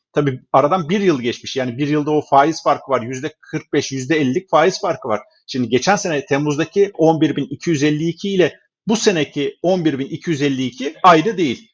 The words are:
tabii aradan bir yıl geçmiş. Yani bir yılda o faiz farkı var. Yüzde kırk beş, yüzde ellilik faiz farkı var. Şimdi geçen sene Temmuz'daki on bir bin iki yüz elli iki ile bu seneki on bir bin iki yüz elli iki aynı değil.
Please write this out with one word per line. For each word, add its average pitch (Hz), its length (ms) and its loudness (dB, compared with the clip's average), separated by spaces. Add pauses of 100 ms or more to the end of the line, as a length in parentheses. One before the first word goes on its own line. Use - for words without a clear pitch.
(120)
tabii 139 280 -2 (120)
aradan 147 360 2
bir 202 120 0
yıl 170 200 0
geçmiş. 117 360 -6
Yani 127 220 -4
bir 147 100 -2
yılda 147 220 -2
o 151 200 2
faiz 147 320 2
farkı 147 280 -2
var. 123 120 0
Yüzde 131 320 -8 (160)
kırk - 220 -10
beş, 143 200 -2
yüzde 135 240 -2
ellilik 147 340 -2
faiz 165 300 2
farkı 170 280 -4
var. 107 120 -2 (260)
Şimdi 123 220 -4
geçen 127 280 2
sene 160 300 -4
Temmuz'daki 151 720 0
on 160 220 2
bir 143 160 2
bin 139 140 -4
iki - 200 -6
yüz 143 120 0
elli 151 260 0
iki 170 220 -6
ile 180 240 2 (320)
bu 214 100 0
seneki 147 680 0
on 180 220 0
bir 143 140 0
bin 135 80 -6
iki 160 240 -8
yüz 143 120 -2
elli 135 220 0
iki 254 380 -6
aynı 180 340 6
değil. 151 380 -4